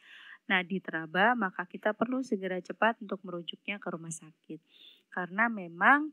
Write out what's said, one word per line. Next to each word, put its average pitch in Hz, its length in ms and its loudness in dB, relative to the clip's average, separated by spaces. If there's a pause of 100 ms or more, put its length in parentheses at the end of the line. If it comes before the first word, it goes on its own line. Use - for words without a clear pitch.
(500)
nadi 185 320 0
teraba, 175 560 2
maka 185 320 -4
kita 214 240 -2
perlu 254 320 0
segera 190 320 -2
cepat 214 400 0
untuk 196 240 -8
merujuknya 175 560 -8
ke 196 160 -8
rumah 165 160 -10
sakit. 160 480 -14 (560)
Karena 185 320 0
memang 220 680 4